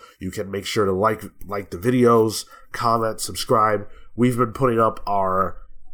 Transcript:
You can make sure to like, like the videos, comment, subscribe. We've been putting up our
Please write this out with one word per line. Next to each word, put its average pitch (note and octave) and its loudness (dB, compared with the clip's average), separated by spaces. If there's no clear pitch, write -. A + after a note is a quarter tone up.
You F#2 -8
can G2 -8
make G2 -6
sure G#2+ 0
to F#2+ 2
like, G#2+ 0
like G2+ -8
the F#2+ -8
videos, A#2 4
comment, A2+ 0
subscribe. G#2+ 0
We've A#2+ 2
been A#2 0
putting A#2+ 0
up A2 2
our F#2+ 0